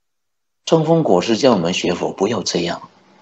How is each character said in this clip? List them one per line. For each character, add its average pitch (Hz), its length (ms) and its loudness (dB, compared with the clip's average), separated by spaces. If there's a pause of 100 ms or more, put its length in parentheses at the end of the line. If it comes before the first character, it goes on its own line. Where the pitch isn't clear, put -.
(640)
中 165 200 2
峰 165 180 2
国 101 180 2
师 107 160 0
教 123 160 4
我 107 60 2
们 87 160 -2
学 87 200 -2
佛， 85 180 -4
不 98 160 -2
要 110 140 -4
这 - 180 -4
样， 85 280 -6 (340)